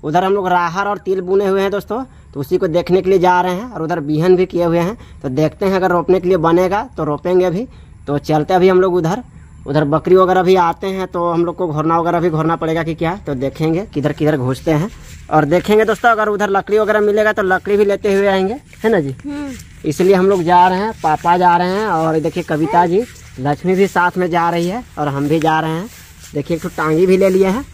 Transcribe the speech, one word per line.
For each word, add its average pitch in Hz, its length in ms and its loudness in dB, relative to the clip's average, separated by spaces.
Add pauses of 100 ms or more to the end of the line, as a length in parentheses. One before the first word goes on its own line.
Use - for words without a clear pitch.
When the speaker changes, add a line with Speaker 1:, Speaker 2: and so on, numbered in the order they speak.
Speaker 1:
उधर 156 200 0
हम 190 100 2
लोग 196 140 -2
राहर 180 400 0
और 202 100 -4
तिल 190 240 -4
बुने 196 260 0
हुए 196 140 0
हैं 196 100 0
दोस्तों, 208 320 -6 (300)
तो 139 60 -10
उसी 143 180 -2
को 190 120 0
देखने 175 320 2
के 185 80 -2
लिए 190 100 4
जा 180 220 4
रहे 180 120 0
हैं। 185 100 -6
और 220 180 -10
उधर 165 200 -4
बिहन 151 340 2
भी 180 100 2
किए 175 180 -2
हुए 170 160 2
हैं, 185 180 -2 (240)
तो 143 100 -6
देखते 156 340 -2
हैं 190 100 2
अगर 180 160 2
रोपने 175 280 2
के 175 80 -4
लिए 185 120 2
बनेगा 175 440 2 (140)
तो 160 60 -4
रोपेंगे 175 420 0
अभी। 185 220 -4 (400)
तो 143 120 -2
चलते 151 340 -2
अभी 185 160 4
हम 185 120 4
लोग 185 140 2
उधर, 180 280 -2 (440)
उधर 147 180 0
बकरी 156 300 2
वगैरह 185 280 4
भी 185 140 4
आते 175 320 0
हैं 190 180 -6
तो 175 240 -2
हम 170 140 0
लोग 175 100 -6
को 185 120 -4
घोरना 156 320 0
वगैरह 170 200 0
भी 170 100 2
घोरना 160 260 0
पड़ेगा 160 280 -2
कि 160 120 -6
क्या, 170 220 -2
तो 151 180 -8
देखेंगे 160 500 -2
किधर 147 280 -4
किधर 151 240 0
घुसते 127 360 -2
हैं 160 160 0 (400)
और 151 160 2
देखेंगे 196 400 2
दोस्तों। 220 240 0
अगर 214 180 0
उधर 208 220 -2
लकड़ी 196 300 0
वगैरह 214 220 0
मिलेगा 208 320 2
तो 214 100 -4
लकड़ी 190 340 0
भी 208 80 4
लेते 196 280 -2
हुए 196 140 2
आएंगे, 190 260 0 (300)
है 220 60 2
ना 214 100 2
जी? 139 160 -4
Speaker 2:
हम्म। 285 380 -10 (320)
Speaker 1:
इसलिए 175 300 2
हम 185 120 2
लोग 196 160 0
जा 180 240 4
रहे 185 120 0
हैं, 220 140 -4
पापा 165 440 0
जा 175 200 4
रहे 180 120 0
हैं 208 180 -2
और 160 320 0
देखिए 160 240 -4
कविता 165 420 0
जी, 180 180 0 (360)
लक्ष्मी 147 360 -2
भी 190 120 2
साथ 175 300 0
में 185 120 -2
जा 170 200 0
रही 170 180 -2
है 226 160 -8 (140)
और 151 100 -4
हम 139 220 -4
भी 160 100 2
जा 156 200 0
रहे 160 120 -4
हैं। 175 180 -8 (440)
देखिए 151 240 -4
एक 156 60 -10
ठो 180 60 -8
टांगी 160 360 0
भी 185 120 4
ले 190 120 4
लिए 190 180 2
हैं 233 260 -2